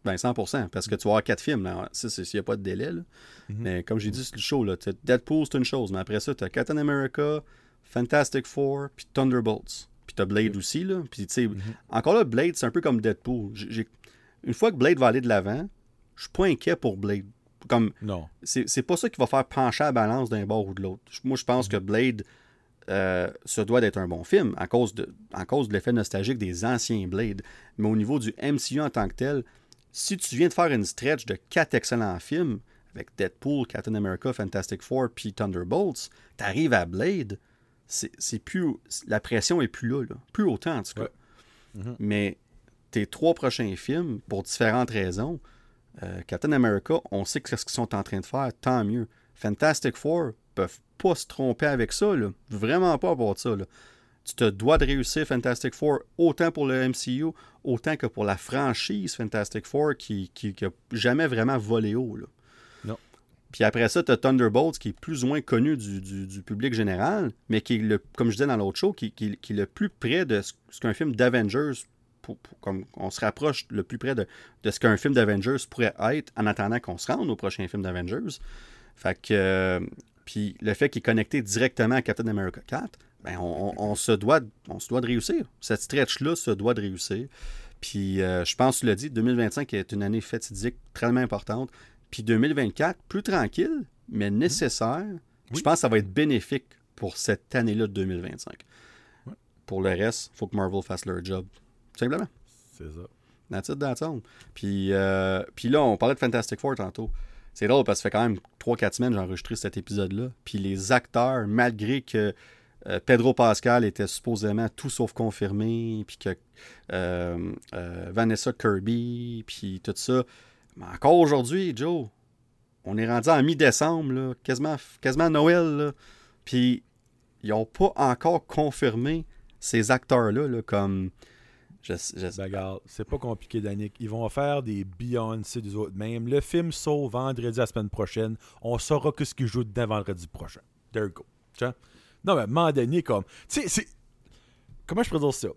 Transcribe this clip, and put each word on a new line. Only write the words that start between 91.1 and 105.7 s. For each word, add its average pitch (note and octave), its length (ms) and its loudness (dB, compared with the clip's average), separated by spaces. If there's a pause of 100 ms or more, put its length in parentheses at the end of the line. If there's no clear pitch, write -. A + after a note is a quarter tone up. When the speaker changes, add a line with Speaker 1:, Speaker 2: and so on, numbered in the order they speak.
Speaker 1:
Puis A2+ 120 -10
deux A2 140 4
mille C#3+ 180 4
vingt-quatre, C#3+ 440 0 (100)
plus G3+ 140 -4
tranquille, F#3+ 600 0 (260)
mais G2+ 220 0
Speaker 2:
Mhm. G#2 60 2
Speaker 1:
nécessaire. D3 680 0 (460)
Speaker 2:
Oui. A#2+ 60 -4
Speaker 1:
Je - 40 -4
pense D#3 120 4
que D#3+ 60 2
ça B2+ 100 2
va A2 100 6
être G2 120 -2
bénéfique C#3 540 0 (300)
pour - 220 -6
cette - 360 -2
année-là A2+ 340 2
de G2+ 60 -6
deux F#2+ 120 0
mille F2+ 160 -2
vingt-cinq. - 360 -12 (720)
Speaker 2:
Ouais. - 60 -14 (320)
Speaker 1:
Pour F#2+ 160 -4
le F#2+ 80 4
reste, G2+ 440 0
faut G2+ 140 -6
que G#2+ 80 -8
Marvel F#2+ 260 0
fasse - 240 -8
leur F2+ 180 -6
job. F#2 220 -6 (480)
Tout - 60 -20
simplement. D3 280 0 (500)
Speaker 2:
C'est E2 140 -16
ça. E2+ 160 -16 (440)
Speaker 1:
That's F#2+ 180 -6
it, C#3+ 100 -4
that's C3+ 220 -2
all. D#3 200 -4 (320)
Puis, G2 400 0
euh, F#2+ 500 2 (120)
puis A#2+ 140 -4
là, D3 140 6